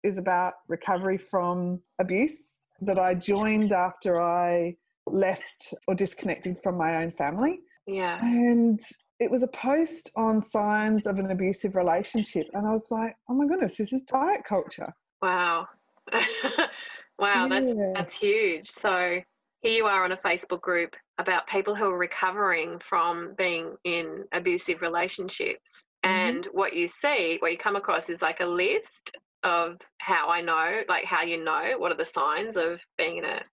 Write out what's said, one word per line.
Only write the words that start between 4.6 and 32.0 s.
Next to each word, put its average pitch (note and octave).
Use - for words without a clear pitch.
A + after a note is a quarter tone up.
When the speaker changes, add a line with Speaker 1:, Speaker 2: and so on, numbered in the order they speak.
Speaker 1:
left -
or F#3+
disconnected F3+
from F3+
my E3
own E3+
family. G#3
Speaker 2:
Yeah. F#3
Speaker 1:
And A#3
it A#3
was B3+
a B3+
post D#4+
on A3
signs G#3+
of G3
an F#3+
abusive F#3+
relationship. F3+
And G#3
I G#3+
was A3
like, A3+
"Oh A#3+
my C#4+
goodness, D4+
this G#3+
is C4
diet E4+
culture." -
Speaker 2:
Wow. F3+
<laughs> -
Wow, G3+
that's, C4+
Speaker 1:
Yeah. G3+
Speaker 2:
that's F3+
huge. G3+
So F3+
here A3+
you A3+
are F#3+
on F#3
a F3+
Facebook F3+
group E3+
about F3+
people G3+
who G#3
are F#3
recovering F3
from E3+
being E3+
in E3+
abusive F3
relationships. F3
Speaker 1:
Mm-hmm. F#3
Speaker 2:
And A#3+
what F#3+
you E3+
see, F#3+
what E3
you E3+
come G3+
across G3
is, F3
like, D#3+
a F3
list F#3
of E3+
how E3
I E3+
know, E3+
like, F3+
how F3
you E3+
know, D#3+
what E3+
are D#3
the D#3+